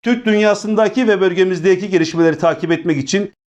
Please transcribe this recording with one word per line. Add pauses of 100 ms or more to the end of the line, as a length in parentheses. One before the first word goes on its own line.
Türk
dünyasındaki
ve
bölgemizdeki
gelişmeleri
takip
etmek
için (160)